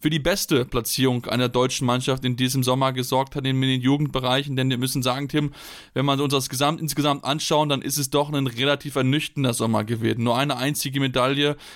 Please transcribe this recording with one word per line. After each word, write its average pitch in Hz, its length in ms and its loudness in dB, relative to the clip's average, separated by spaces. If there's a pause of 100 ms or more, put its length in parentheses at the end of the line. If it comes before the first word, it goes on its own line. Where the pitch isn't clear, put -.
für 156 100 0
die 160 80 0
beste 147 460 2
Platzierung 123 640 0
einer 120 220 0
deutschen 127 380 0
Mannschaft 127 380 0
in 123 100 0
diesem 127 300 0
Sommer 131 280 2
gesorgt 131 440 -2
hat 135 100 -4
in, 131 160 0
in 131 60 2
den 131 120 0
Jugendbereichen, 131 760 0
denn 131 140 2
wir 120 80 0
müssen 127 240 -2
sagen, 131 260 -2
Tim, 147 240 -2 (420)
wenn 131 100 0
wir 139 160 2
uns 143 120 0
das 131 160 0
Gesamt, 143 320 0
insgesamt 147 440 0
anschauen, 151 440 0
dann 139 140 0
ist 139 160 -4
es 135 120 -4
doch 147 220 0
ein 139 160 0
relativ 139 480 -2
ernüchternder 135 560 0
Sommer 113 320 0
gewesen. 113 400 0
Nur 120 120 4
eine 139 200 0
einzige 139 420 -4
Medaille 139 580 2 (200)